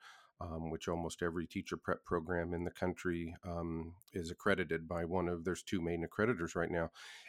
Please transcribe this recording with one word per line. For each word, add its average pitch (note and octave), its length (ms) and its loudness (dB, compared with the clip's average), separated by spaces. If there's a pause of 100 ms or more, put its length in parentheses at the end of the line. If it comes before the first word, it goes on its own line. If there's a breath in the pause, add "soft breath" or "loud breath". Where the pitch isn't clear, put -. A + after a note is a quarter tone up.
(400 loud breath)
um, E2 300 -4
which D#2+ 180 -4
almost E2+ 340 -2
every F2 260 0
teacher F#2 280 -4
prep - 300 -2
program F2 480 0
in E2+ 100 0
the F2 80 0
country, E2+ 720 0
um, E2+ 520 -2 (180)
is E2+ 180 -4
accredited E2+ 560 2
by E2+ 160 0
one E2+ 240 2
of, F2 160 0
there's F2 200 0
two F#2 180 0
main E2 240 2
accreditors F#2+ 500 2
right E2+ 160 2
now. E2+ 200 2 (380 loud breath)